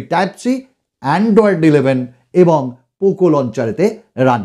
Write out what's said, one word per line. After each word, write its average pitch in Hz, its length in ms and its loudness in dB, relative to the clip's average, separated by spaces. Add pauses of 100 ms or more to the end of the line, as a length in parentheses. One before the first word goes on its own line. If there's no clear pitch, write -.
(120)
Type-C, 175 320 -4 (720)
Android 208 440 2 (100)
ইলেভেন 135 280 2 (440)
এবং 165 180 2 (400)
Poco 185 340 0
লঞ্চারেতে 123 500 -4 (320)
রান 123 280 0